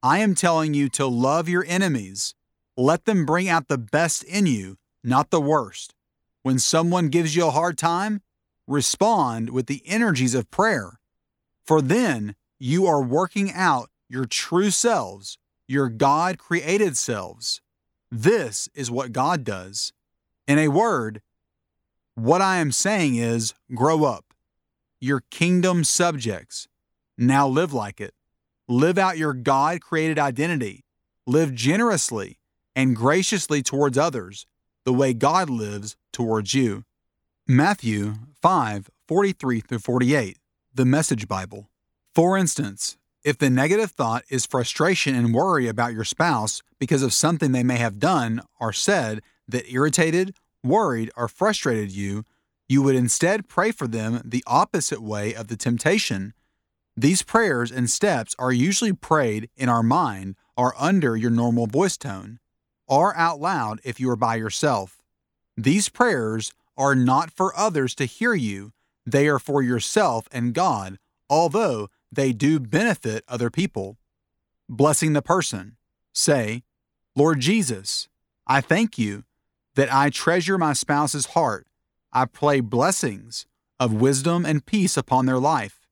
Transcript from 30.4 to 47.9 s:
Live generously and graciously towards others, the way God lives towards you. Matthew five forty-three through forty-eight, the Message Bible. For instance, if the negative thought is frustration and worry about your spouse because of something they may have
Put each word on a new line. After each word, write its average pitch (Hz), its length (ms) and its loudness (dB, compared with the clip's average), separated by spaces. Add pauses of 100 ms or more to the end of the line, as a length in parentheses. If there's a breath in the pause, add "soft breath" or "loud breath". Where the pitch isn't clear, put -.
Live 139 300 2
generously 139 840 -2 (360)
and 131 200 2
graciously 151 680 0
towards 139 340 0
others, 123 480 -2 (380)
the 127 100 0
way 131 200 2
God 151 360 2
lives 104 460 -8 (160)
towards 110 420 -2
you. 110 320 0 (640)
Matthew 120 680 2 (260)
five 113 480 0 (180)
forty-three 160 540 -2
through 117 180 -8
forty-eight, 123 580 0 (360)
the 127 120 2
Message 127 420 0
Bible. 98 420 -10 (440)
For 180 240 4
instance, 147 600 -4 (260)
if 147 140 -2
the 139 120 2
negative 160 420 0
thought 120 380 -4
is 131 160 -4
frustration 139 720 -2
and 117 180 0
worry 147 340 0
about 117 260 -2
your 110 100 -6
spouse 127 580 -2 (180)
because 139 220 2
of 127 120 0
something 156 380 0
they 127 120 2
may 127 140 2
have 113 220 -2